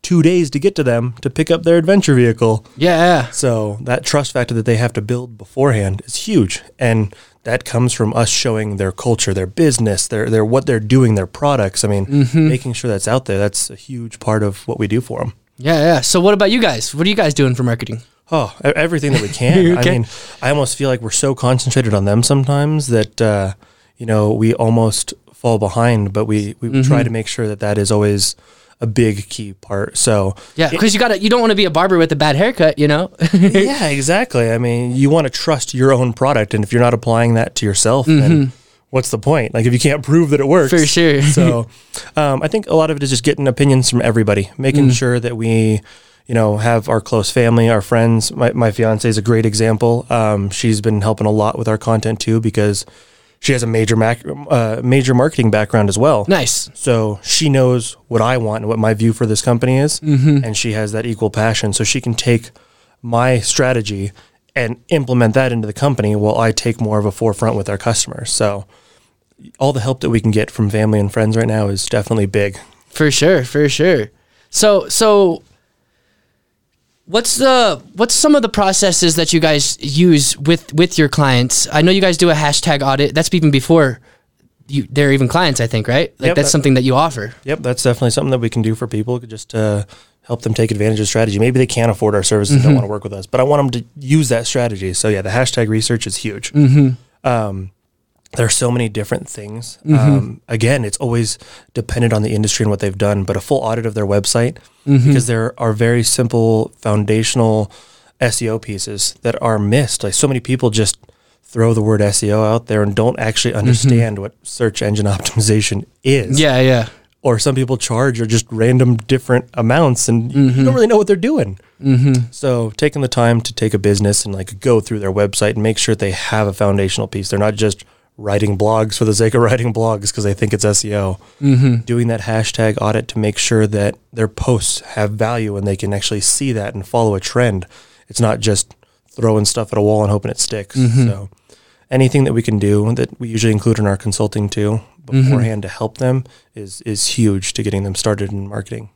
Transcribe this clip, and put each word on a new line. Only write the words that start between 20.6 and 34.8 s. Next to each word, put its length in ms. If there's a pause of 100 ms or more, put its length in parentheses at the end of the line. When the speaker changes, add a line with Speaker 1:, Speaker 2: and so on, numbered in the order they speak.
Speaker 1:
feel 120
like 140
we're 80
so 240
concentrated 600
on 100
them 180
sometimes 680
that, 320
uh, 340 (420)
you 100
know, 260
we 220
almost 600 (180)
fall 260
behind, 540
but 140
we, 340
we 80
Speaker 2:
Mm-hmm. 140
Speaker 1:
try 200
to 80
make 160
sure 220
that 100
that 180
is 140
always 460 (420)
a 80
big 440
key 240
part. 420
So 380 (200)
Speaker 2:
Yeah, 160
Speaker 1:
it 80
Speaker 2:
'cause 140
you 80
gotta, 180
you 120
don't 100
wanna 140
be 100
a 60
barber 260
with 160
a 40
bad 200
haircut, 420
you 80
know? 240 (120)
<laughs> 100
Speaker 1:
Yeah, 560
exactly. 640
I 60
mean, 360